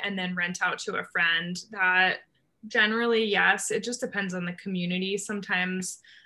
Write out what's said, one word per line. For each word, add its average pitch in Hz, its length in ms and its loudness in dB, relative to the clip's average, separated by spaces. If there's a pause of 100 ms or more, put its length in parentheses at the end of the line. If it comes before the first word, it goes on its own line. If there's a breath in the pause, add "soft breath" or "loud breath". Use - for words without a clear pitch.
and 196 160 -4
then 180 160 -2
rent 175 260 -2
out 180 180 0
to - 180 -4
a - 80 -4
friend, 170 520 0 (140)
that 185 460 4 (500)
generally, 226 560 4
yes, 196 480 2
it 214 100 0
just 240 200 -6
depends 196 320 -4
on 180 120 -4
the 175 80 -6
community. 185 640 -4
Sometimes, 185 840 -4 (260 loud breath)